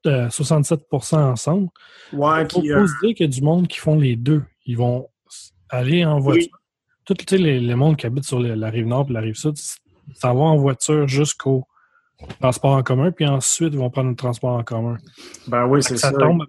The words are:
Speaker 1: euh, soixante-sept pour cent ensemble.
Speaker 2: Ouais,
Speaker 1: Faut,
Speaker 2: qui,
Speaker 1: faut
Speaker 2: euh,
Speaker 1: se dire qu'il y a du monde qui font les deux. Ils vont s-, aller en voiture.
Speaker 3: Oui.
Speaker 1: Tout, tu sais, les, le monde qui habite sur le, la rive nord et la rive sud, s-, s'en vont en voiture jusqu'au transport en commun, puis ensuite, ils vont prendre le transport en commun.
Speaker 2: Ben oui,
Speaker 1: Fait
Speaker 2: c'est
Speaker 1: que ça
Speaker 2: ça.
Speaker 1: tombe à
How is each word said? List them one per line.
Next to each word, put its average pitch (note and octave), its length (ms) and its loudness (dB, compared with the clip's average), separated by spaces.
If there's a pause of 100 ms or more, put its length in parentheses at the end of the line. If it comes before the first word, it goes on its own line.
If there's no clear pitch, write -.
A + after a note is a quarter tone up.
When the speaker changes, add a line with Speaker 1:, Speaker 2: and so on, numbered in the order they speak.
Speaker 1:
euh, B2 240 2
soixante-sept D3+ 600 0
pour C3+ 160 -4
cent D3+ 260 2
ensemble. E3+ 380 -2 (440)
Speaker 2:
Ouais, D3+ 280 2 (100)
Speaker 1:
Faut, F3 100 -2
Speaker 2:
qui, D3+ 80 0
Speaker 1:
faut D3 60 2
Speaker 2:
euh, G3+ 120 4
Speaker 1:
se D3+ 180 -2
dire A3+ 100 2
qu'il F3 100 0
y D3 40 2
a - 20 -2
du B2+ 100 -6
monde E3 260 2
qui - 120 -10
font D#3 160 0
les C3+ 200 2
deux. C#3 280 0 (220)
Ils A#2+ 120 -6
vont B2 320 -2 (200)
s-, - 240 -20 (160)
aller C3+ 360 0
en D3+ 140 2
voiture. D#4 240 2 (100)
Speaker 3:
Oui. - 60 -20 (460)
Speaker 1:
Tout, G3 80 0
tu - 160 -12
sais, F#3+ 80 2
les, D3+ 220 2
le A#2+ 160 0
monde D3 220 4
qui - 80 -6
habite C3 200 -4
sur B2+ 140 -2
le, A#2 140 -2
la A2 160 -4
rive A2+ 160 -2
nord C3 240 0
et B2 40 -4
la A2 80 -4
rive A2 140 -4
sud, D3+ 220 -4
s-, - 200 -12 (360)
s'en B2 220 -2
vont C#3+ 100 2
en D#3+ 120 4
voiture C#3 500 0
jusqu'au C3+ 580 0 (760)
transport C3+ 340 2
en C3 80 2
commun, C3+ 280 0
puis D#3+ 140 -2
ensuite, C#3+ 480 -2
ils C#3+ 60 -2
vont B2+ 100 -2
prendre C3 200 -2
le A#2+ 60 -2
transport B2 420 -4
en A#2 60 -4
commun. A#2 340 -6 (500)
Speaker 2:
Ben A#2+ 180 0
oui, C3+ 160 4
Speaker 1:
Fait - 80 -2
Speaker 2:
c'est C3 60 -4
Speaker 1:
que A2+ 60 -4
ça C#3 100 0
Speaker 2:
ça. C#3 60 -2
Speaker 1:
tombe D#3 240 4
à D3 80 -8